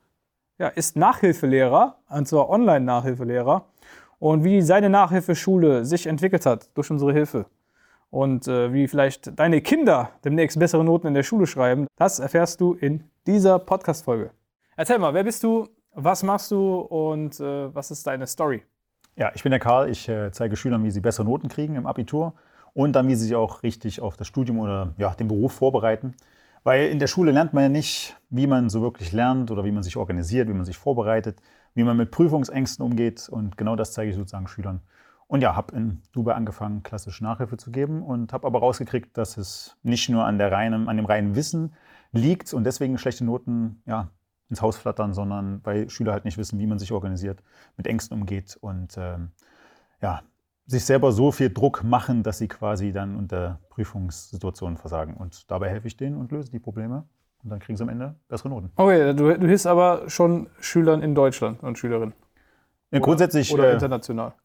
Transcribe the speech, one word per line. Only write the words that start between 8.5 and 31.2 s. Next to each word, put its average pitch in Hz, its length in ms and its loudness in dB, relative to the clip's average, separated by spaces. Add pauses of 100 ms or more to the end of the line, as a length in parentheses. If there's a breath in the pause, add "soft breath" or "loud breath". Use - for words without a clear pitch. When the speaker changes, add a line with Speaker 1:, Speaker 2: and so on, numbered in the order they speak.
Speaker 1:
wie 139 160 2
vielleicht - 520 0
deine 160 220 6
Kinder 226 500 4 (120)
demnächst 156 360 2
bessere 165 240 4
Noten 165 240 4
in 143 80 0
der 139 80 2
Schule 196 240 2
schreiben, 131 480 2
das 190 240 2
erfährst 170 420 0
du 175 140 2
in 151 300 -2 (200)
dieser 190 320 6
Podcast-Folge. - 720 -2 (460)
Erzähl 233 240 2
mal, 160 160 2
wer 190 80 2
bist 226 180 -4
du, 226 260 0 (280)
was 160 260 0
machst 196 300 -2
du 196 240 0
und, 156 640 -4
äh, 143 340 -6
was 143 160 -10
ist - 160 -12
deine 135 220 -6
Story? 143 340 -2 (540)
Speaker 2:
Ja, 110 180 -2
ich - 80 -14
bin 135 80 0
der 131 100 4
Karl. 131 300 2
Ich, - 180 -8
äh, 104 240 -4
zeige 107 240 -4
Schülern, 117 280 -2
wie 107 80 0
sie 98 100 -4
bessere 110 240 0
Noten 139 220 -2
kriegen 151 280 -6
im 123 120 -6
Abitur 151 460 -4 (400 soft breath)
und 139 200 2
dann, 131 140 4
wie 131 80 4
sie 113 100 0
sich 113 100 -2
auch 110 280 -2
richtig 113 360 -6
auf 107 160 -8
das 104 120 -12
Studium 120 320 -2
oder, 98 380 -4
ja, 98 180 -2
den 113 120 -4
Beruf 107 260 0
vorbereiten. 123 600 0 (500 soft breath)
Weil 139 260 4
in 147 100 -2
der - 80 0
Schule 170 240 2
lernt 156 220 2
man 139 100 4
ja 139 60 4
nicht, - 460 -4 (140)
wie 131 160 0
man 127 240 2
so 110 140 -2
wirklich 95 280 -6
lernt 123 380 0
oder 101 160 -4
wie 104 60 -2
man 104 100 -2
sich 90 160 -8
organisiert, 92 500 -2
wie 104 60 -4
man 92 100 -2
sich 90 140 -10
vorbereitet, 110 640 -2 (320 soft breath)